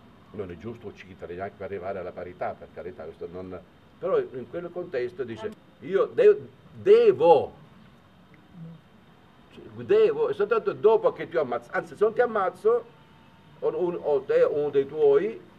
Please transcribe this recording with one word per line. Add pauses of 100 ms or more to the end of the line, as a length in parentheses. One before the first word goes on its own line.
(320)
non
è
giusto
uccidere
neanche
per
arrivare
alla
parità,
per
carità,
questo
non" (400)
Però
in
quel
contesto
dice, (300)
"Io
de-, (260)
devo." (2000)
Cioè,
devo,
e
soltanto
dopo
che
ti
ammazzo,
anzi
se
non
ti
ammazzo, (760)
o,
un,
o
te,
uno
dei
tuoi, (180)